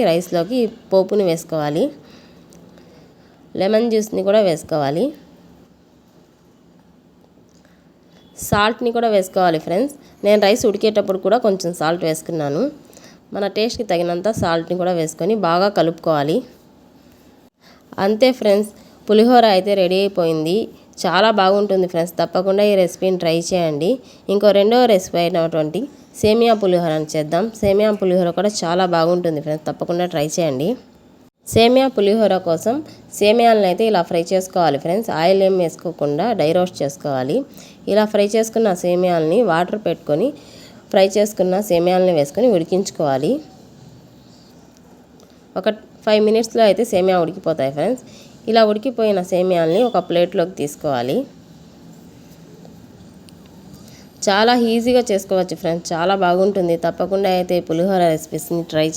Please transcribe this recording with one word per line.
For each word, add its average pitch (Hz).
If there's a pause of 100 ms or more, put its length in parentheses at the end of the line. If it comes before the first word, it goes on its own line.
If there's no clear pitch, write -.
(120)
రైస్లోకి 175
ఈ - (260)
పోపుని 190
వేసుకోవాలి. 160 (1700)
లెమన్ 214
జ్యూస్ని 214
కూడా 214
వేసుకోవాలి. 156 (3500)
సాల్ట్ని 226
కూడా 233
వేసుకోవాలి 185
ఫ్రెండ్స్. 220 (300)
నేను 208
రైస్ 208
ఉడికేటప్పుడు 202
కూడా 202
కొంచెం 190
సాల్ట్ 165
వేసుకున్నాను. 156 (720)
మన 202
టేస్ట్కి 226
తగినంత 175 (100)
సాల్ట్ని 170
కూడా 180
వేసుకొని 165 (120)
బాగా 175 (100)
కలుపుకోవాలి. 165 (1700)
అంతే 220 (100)
ఫ్రెండ్స్, 208 (400)
పులిహోర 233 (100)
అయితే 196
రెడీ 185
అయిపోయింది. 165 (480)
చాలా 190 (100)
బాగుంటుంది 190
ఫ్రెండ్స్, 170
తప్పకుండా 190
ఈ -
రెసిపీని 180
ట్రై 165 (120)
చేయండి. 165 (460)
ఇంకో 208
రెండో 226 (140)
రెసిపీ 185
అయినటువంటి 165 (400)
సేమియా 226
పులిహోరని 170
చేద్దాం. 156 (200)
సేమియా 208 (120)
పులిహోర 180
కూడా 208 (100)
చాలా 180
బాగుంటుంది 165
ఫ్రెండ్స్, 156
తప్పకుండా 175
ట్రై 151 (120)
చేయండి. 156 (840)
సేమియా 247 (100)
పులిహోర 202 (140)
కోసం 170 (420)
సేమియాలను 220
అయితే 185
ఇలా 180
ఫ్రై 170 (100)
చేసుకోవాలి 185
ఫ్రెండ్స్. 190 (120)
ఆయిల్ 190
ఏం 190
వేసుకోకుండా 160 (120)
డ్రై 151
రోస్ట్ 180
చేసుకోవాలి. 143 (540)
ఇలా 208
ఫ్రై 202
చేసుకున్న 220 (140)
సేమియాలని 175 (100)
వాటర్ 180
పెట్టుకొని 165 (640)
ఫ్రై 196 (100)
చేసుకున్న 202
సేమియాలని 180
వేసుకొని 151
ఉడికించుకోవాలి. 160 (2250)
ఒక 202 (360)
ఫైవ్ 214
మినిట్స్లో 226
అయితే 220
సేమియా 185
ఉడికిపోతాయి 156
ఫ్రెండ్స్. 214 (480)
ఇలా 226
ఉడికిపోయిన 214 (100)
సేమియాలని 180
ఒక 185 (100)
ప్లేట్లోకి 175
తీసుకోవాలి. 143 (3000)
చాలా 220 (180)
ఈజీగా 240 (100)
చేసుకోవచ్చు 185
ఫ్రెండ్స్, 170
చాలా 175
బాగుంటుంది. 180
తప్పకుండా 185
అయితే 180
ఈ 175
పులిహోర 180 (100)
రెసిపీస్ని 160 (120)
ట్రై 156